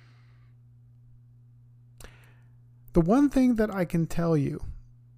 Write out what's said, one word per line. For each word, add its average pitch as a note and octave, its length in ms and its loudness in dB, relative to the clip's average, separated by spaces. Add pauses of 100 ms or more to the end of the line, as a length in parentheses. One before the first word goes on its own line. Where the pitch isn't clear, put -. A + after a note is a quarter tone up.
(3000)
The F3 80 2
one B3+ 300 4
thing B3+ 240 2
that G#3+ 200 -2
I F#3 120 -2
can E3 200 -2
tell E3 300 0
you C#3+ 240 -2 (580)